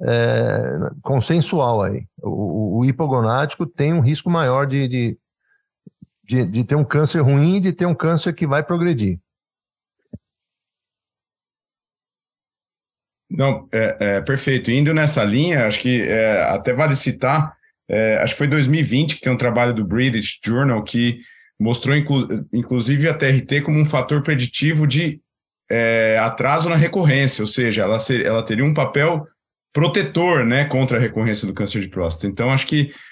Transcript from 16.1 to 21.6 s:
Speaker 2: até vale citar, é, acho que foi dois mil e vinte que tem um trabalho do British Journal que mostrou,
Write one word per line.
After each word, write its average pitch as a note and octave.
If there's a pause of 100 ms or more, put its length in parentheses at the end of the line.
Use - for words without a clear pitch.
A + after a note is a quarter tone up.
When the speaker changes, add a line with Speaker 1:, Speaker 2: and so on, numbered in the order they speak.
Speaker 2:
até G2+
vale C#3+
citar, C3+ (320)
é, A2
acho -
que -
foi D3
dois C#3+
mil D#3
e C#3+
vinte C3
que -
tem B2+
um A2+
trabalho A#2+
do A2
British A2
Journal A#2
que A#2+ (380)
mostrou, A#2+